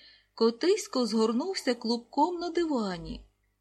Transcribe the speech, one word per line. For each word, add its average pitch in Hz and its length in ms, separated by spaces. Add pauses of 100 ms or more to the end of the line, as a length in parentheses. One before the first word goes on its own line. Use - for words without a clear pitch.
(340)
котисько 247 720
згорнувся 233 720
клубком 240 600
на 349 140
дивані. 214 720 (400)